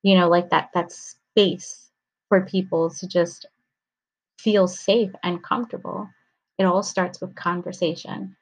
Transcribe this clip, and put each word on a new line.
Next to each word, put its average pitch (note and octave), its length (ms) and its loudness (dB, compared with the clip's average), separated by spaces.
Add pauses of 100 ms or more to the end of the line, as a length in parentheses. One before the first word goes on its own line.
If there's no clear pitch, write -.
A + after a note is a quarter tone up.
you G3 100 6
know, F3+ 140 6
like, F3 220 2
that, E3 240 0
that E3+ 180 -2
space - 960 -2 (380)
for F#3 140 4
people F3+ 480 -2
to F3+ 180 -14
just E3+ 360 -2 (920)
feel G3+ 300 2
safe G3 420 0 (140)
and F3 180 -4
comfortable. - 680 -8 (500)
It F#3+ 60 4
all F#3 200 2
starts F3+ 360 -4
with F#3 140 -12
conversation. F3 1080 -6